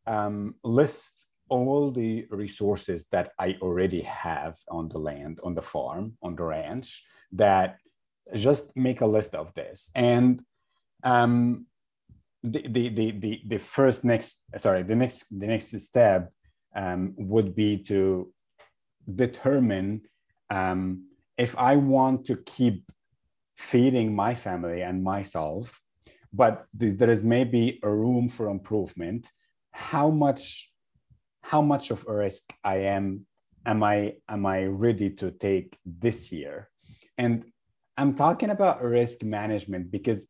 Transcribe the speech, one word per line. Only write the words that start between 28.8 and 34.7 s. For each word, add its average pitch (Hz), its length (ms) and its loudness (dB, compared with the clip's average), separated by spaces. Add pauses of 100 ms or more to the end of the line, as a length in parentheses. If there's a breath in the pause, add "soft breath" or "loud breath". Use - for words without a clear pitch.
how 151 380 0
much, 147 640 0 (720)
how 151 180 0
much 147 300 2
of - 180 -6
a 107 60 -4
risk 101 300 -2 (180)
I 98 140 0
am, 98 500 -2 (400)
am 107 160 0
I, 104 320 0 (140)
am 101 180 -4
I 95 180 0
ready 98 460 0